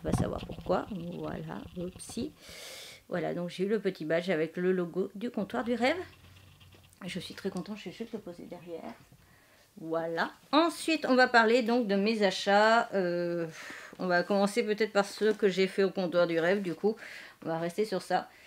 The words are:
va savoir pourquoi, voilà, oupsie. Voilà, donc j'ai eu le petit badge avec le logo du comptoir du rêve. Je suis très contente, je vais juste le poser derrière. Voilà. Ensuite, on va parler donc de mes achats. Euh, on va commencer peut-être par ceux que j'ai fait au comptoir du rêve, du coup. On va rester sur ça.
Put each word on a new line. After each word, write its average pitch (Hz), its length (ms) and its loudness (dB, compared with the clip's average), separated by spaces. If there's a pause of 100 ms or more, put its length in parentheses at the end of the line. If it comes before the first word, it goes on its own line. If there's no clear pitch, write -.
va 156 80 -4
savoir - 360 0
pourquoi, - 400 -4 (280)
voilà, 156 480 -8 (140)
oupsie. 180 560 -8 (760)
Voilà, 160 260 -4
donc 175 160 -6
j'ai 180 140 -4
eu 196 40 0
le 214 100 2
petit 190 260 -4
badge 170 260 0
avec 160 260 0
le 180 160 2
logo 175 420 -2
du 220 160 -6
comptoir 226 320 -4
du 233 120 0
rêve. 254 220 2 (1080)
Je 175 140 -6
suis - 140 -12
très - 160 -6
contente, 196 280 -6
je - 60 -16
vais 170 120 -10
juste 226 160 -10
le 220 60 -8
poser 175 320 -14
derrière. 170 420 -12 (880)
Voilà. 165 520 -2 (180)
Ensuite, 311 580 2
on 254 60 4
va 254 140 8
parler 233 340 6
donc 233 240 2
de 202 80 2
mes 208 300 2
achats. 208 680 4
Euh, 175 540 0 (520)
on 185 80 -4
va 175 160 4
commencer 202 420 2
peut-être 214 280 0
par 202 140 4
ceux 214 260 2
que 214 160 2
j'ai 185 200 4
fait 196 160 2
au 185 60 2
comptoir 175 360 2
du 165 120 0
rêve, 180 220 2
du 175 140 -4
coup. 214 220 0 (480)
On 147 40 -4
va 165 100 -2
rester 175 260 -2
sur 185 180 -2
ça. - 260 -2 (180)